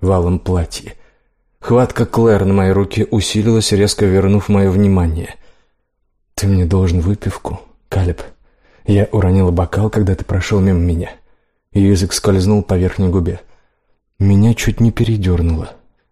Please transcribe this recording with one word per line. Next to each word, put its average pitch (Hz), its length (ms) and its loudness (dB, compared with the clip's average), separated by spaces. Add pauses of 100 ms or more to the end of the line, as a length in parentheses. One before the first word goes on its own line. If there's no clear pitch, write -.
в 95 100 0
алом 90 260 0
платье. - 580 -6 (640)
Хватка 123 440 0
Клэр 110 380 2
на 98 100 0
моей 95 200 2
руке 98 360 -2
усилилась, 107 600 0
резко 104 340 0
вернув 98 440 2
моё 98 220 2
внимание. 90 640 0 (1000)
«Ты 98 120 -4
мне 92 180 2
должен 90 340 0
выпивку, 92 600 -6 (260)
Калеб». 90 340 -4 (640)
Я 101 280 2
уронила 92 380 2
бокал, 92 380 -2
когда 95 260 0
ты - 100 -8
прошёл 92 340 -2
мимо 95 200 2
меня. 87 320 -2 (600)
Её 98 200 2
язык 92 200 0
скользнул 101 500 0
по - 120 -4
верхней 92 340 0
губе. 90 320 -2 (800)
Меня 98 360 4
чуть - 260 -2
не 117 100 4
передёрнуло. 90 800 -2 (400)